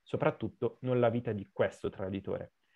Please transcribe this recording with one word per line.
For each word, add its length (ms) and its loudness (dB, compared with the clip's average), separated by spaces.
soprattutto 800 -2
non 200 2
la 100 6
vita 220 -2
di 200 -6
questo 380 0
traditore. 640 -6